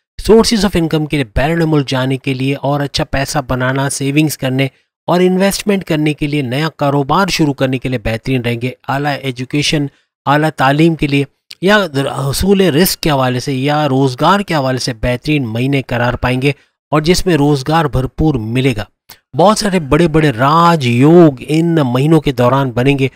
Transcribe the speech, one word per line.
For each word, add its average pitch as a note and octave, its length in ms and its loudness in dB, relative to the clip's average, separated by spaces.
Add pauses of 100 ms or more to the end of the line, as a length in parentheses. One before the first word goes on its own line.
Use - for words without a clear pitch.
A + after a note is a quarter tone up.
(220)
sources G#3+ 440 4
of F#3 100 0
income D#3 340 -2
के D#3 60 -4
लिए, C#3 100 0
बैरून D#3+ 380 -2
मुल्क D3+ 240 2
जाने C3 300 -2
के C3+ 160 -4
लिए C3 200 -2
और C#3+ 280 -2
अच्छा C#3+ 220 -4
पैसा C#3 380 -4
बनाना, C3 480 -2
सेविंग्स C#3 460 0
करने C3 340 -2 (380)
और F3 140 2
इन्वेस्टमेंट F#3+ 640 0
करने D3+ 300 -2
के D3+ 140 -6
लिए, D3 140 -2
नया C3+ 280 -4 (100)
कारोबार C#3+ 500 0
शुरू D3+ 240 0
करने C3 240 -2
के C3 120 -6
लिए B2+ 100 -4
बेहतरीन A2+ 420 -4
रहेंगे, A#2+ 340 -6 (140)
आला C#3+ 240 -2
एजुकेशन, C#3 760 -4 (380)
आला D3+ 220 2
तालीम D3 460 2
के D3+ 120 -4
लिए C#3 180 0 (380)
या G3 340 2
हसूल C#3 640 0
रिस्क F3 380 2
के E3 100 -2
हवाले B2+ 300 0
से C#3+ 140 -6
या D3 320 -2
रोज़गार C#3 580 2
के F3 100 -6
हवाले C3 260 -2
से B2+ 140 -6
बेहतरीन B2 520 -2
महीने B2+ 360 -2
करार A#2+ 340 -4
पाएंगे B2+ 400 -2 (360)
और D3+ 120 0
जिसमें F3 320 2
रोज़गार D3 520 0
भरपूर C3 500 -2
मिलेगा। A#2 500 -2 (480)
बहुत G3 240 4
सारे F#3+ 200 0
बड़े-बड़े D3+ 520 2
राजयोग C#3+ 1120 4
इन D#3+ 380 0
महीनों C#3 400 2
के D3 120 -2
दौरान B2+ 400 2
बनेंगे, C3 440 0